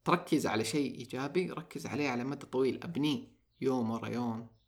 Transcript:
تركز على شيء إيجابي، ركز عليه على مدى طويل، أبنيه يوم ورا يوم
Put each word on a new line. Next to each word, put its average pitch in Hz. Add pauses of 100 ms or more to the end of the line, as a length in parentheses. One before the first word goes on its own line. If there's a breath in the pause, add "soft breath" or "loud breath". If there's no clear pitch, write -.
تركز 165
على 101
شيء 143
إيجابي، 147
ركز -
عليه 143
على 123
مدى 139
طويل، 127
أبنيه 131 (240)
يوم 127
ورا 110
يوم 117 (200)